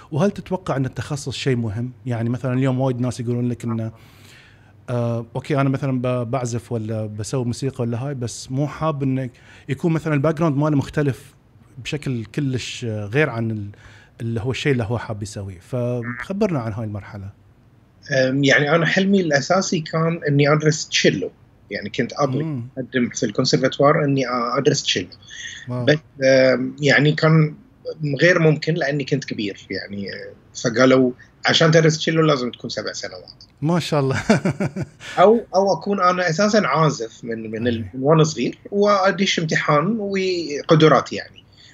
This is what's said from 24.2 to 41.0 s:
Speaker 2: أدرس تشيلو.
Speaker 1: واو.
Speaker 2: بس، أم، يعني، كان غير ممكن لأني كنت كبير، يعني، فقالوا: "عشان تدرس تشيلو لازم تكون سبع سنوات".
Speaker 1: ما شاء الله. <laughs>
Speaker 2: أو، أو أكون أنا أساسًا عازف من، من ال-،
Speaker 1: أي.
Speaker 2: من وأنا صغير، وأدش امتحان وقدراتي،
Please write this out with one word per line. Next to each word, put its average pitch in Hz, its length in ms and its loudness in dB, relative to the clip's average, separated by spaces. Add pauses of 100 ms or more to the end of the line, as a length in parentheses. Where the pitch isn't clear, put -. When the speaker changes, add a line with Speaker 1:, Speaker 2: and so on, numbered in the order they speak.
Speaker 2:
أدرس 139 260 2
تشيلو. 95 240 -4 (600)
Speaker 1:
واو. 123 180 -6
Speaker 2:
بس، 147 120 4 (260)
أم، 131 580 4
يعني، 143 300 4
كان 156 440 4 (640)
غير 175 180 6
ممكن 156 340 2
لأني 143 300 -2
كنت 135 220 -2
كبير، 107 440 -8
يعني، 98 380 -8 (560)
فقالوا: 127 480 4 (340)
"عشان 156 260 4
تدرس 156 260 6
تشيلو 160 240 0
لازم 131 300 2
تكون - 180 -12
سبع 104 240 -8
سنوات". 92 500 -14 (180)
Speaker 1:
ما 165 180 0
شاء 151 200 0
الله. 135 220 0 (520)
<laughs> - 460 -6
Speaker 2:
أو، 214 260 6 (100)
أو 196 180 4
أكون 196 280 -4
أنا 180 280 4
أساسًا 202 360 2
عازف 131 580 0
من، 113 280 -8
من 113 160 -2
ال-، 120 160 2
Speaker 1:
أي. 95 100 -12
Speaker 2:
من 131 100 -6
وأنا 156 200 6
صغير، - 360 -2 (120)
وأدش 196 680 2
امتحان 165 600 0
وقدراتي، 160 1160 2